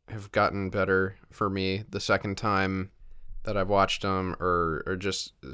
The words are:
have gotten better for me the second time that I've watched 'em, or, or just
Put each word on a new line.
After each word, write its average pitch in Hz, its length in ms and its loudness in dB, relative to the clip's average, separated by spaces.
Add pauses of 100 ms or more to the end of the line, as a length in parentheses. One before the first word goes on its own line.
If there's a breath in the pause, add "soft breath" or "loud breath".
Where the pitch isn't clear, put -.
have 101 240 -10
gotten 98 360 2
better 95 480 2 (140)
for 104 180 -2
me 95 400 0
the 104 120 -6
second 98 360 0
time 95 540 0 (540)
that 101 120 -2
I've 95 120 0
watched 98 360 2
'em, 95 360 0
or, 87 460 2
or 92 100 0
just 95 360 -2 (220)